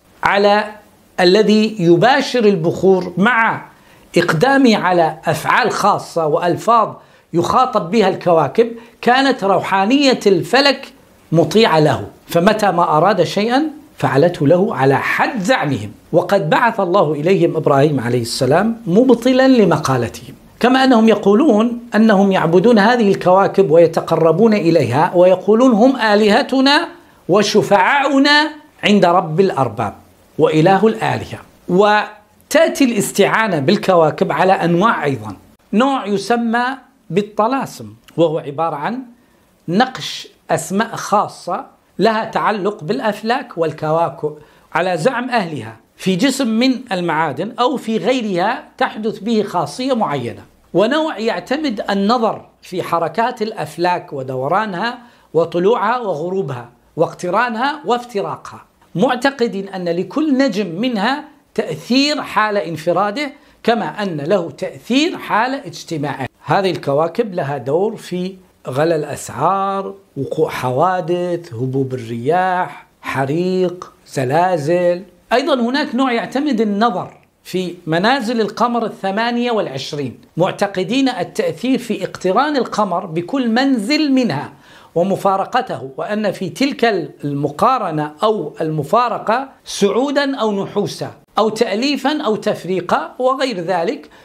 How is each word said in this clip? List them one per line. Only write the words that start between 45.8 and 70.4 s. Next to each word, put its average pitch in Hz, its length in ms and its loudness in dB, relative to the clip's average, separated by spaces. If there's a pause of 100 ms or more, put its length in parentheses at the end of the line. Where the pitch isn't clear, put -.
في 185 200 -2
جسم 262 320 0
من 240 260 0 (180)
المعادن 165 680 -4
أو 254 160 0
في 220 200 -4
غيرها 214 680 -2 (140)
تحدث 226 400 -4
به 214 240 -2
خاصية 254 500 -4
معينة. 139 500 -4 (320)
ونوع 269 440 0
يعتمد 220 720 -4
النظر 202 560 0 (160)
في 175 200 -8
حركات 190 600 -2
الأفلاك 175 680 -4
ودورانها 170 840 -4 (360)
وطلوعها 185 640 0
وغروبها 170 720 -6 (280)
واقترانها 220 880 -2
وافتراقها، 202 800 -6 (300)
معتقد 214 800 0
أن 180 140 -6
لكل 254 500 -2
نجم 214 280 0
منها 233 580 -4 (300)
تأثير 269 680 -2
حال 214 340 -2
انفراده، 196 760 -2 (300)
كما 208 400 -2
أن 180 140 -4
له 165 340 -2
تأثير 254 680 -4
حال 254 360 -2
اجتماعه. 143 720 -8 (180)
هذه 190 260 2
الكواكب 165 640 -2
لها 143 240 -6
دور 170 380 -2
في 180 380 -8 (340)
غلاء 156 300 0
الأسعار، 190 960 -4 (220)
وقوع 147 340 -2